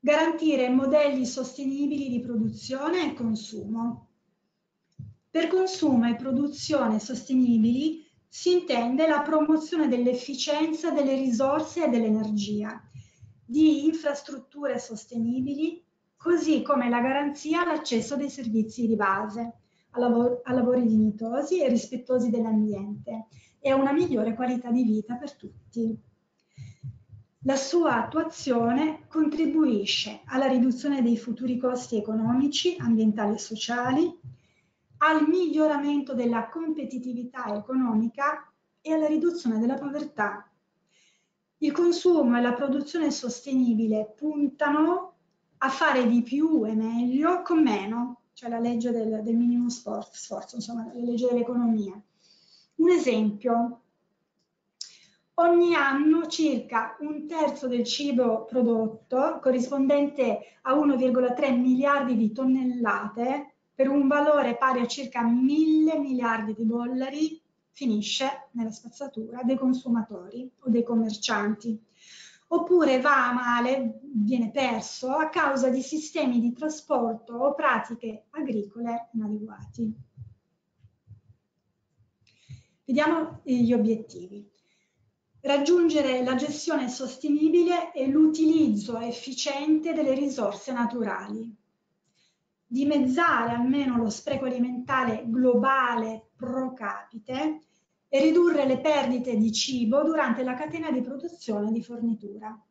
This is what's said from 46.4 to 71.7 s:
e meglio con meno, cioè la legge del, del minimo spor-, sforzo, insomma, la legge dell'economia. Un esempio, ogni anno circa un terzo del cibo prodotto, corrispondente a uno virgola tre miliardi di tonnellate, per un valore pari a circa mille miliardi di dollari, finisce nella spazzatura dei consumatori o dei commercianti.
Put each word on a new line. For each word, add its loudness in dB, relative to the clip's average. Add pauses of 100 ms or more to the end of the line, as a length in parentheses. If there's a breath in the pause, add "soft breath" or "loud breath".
e -2
meglio 0
con 2
meno, 0 (120)
cioè -14
la -4
legge 0
del, -2
del 0
minimo 2
spor-, -8
sforzo, -14
insomma, -10
la -12
legge 0
dell'economia. 0 (760 soft breath)
Un 4
esempio, 0 (1500 loud breath)
ogni 6
anno 4
circa -2
un -8
terzo -2
del 0
cibo 0
prodotto, 0
corrispondente 0
a 0
uno 4
virgola 2
tre 0
miliardi 2
di 2
tonnellate, -2 (240)
per 2
un 4
valore 4
pari 0
a 0
circa -6
mille 4
miliardi -2
di -4
dollari, -2 (280)
finisce -4
nella -4
spazzatura -12
dei 2
consumatori -2 (120)
o -4
dei 4
commercianti. -2 (640 loud breath)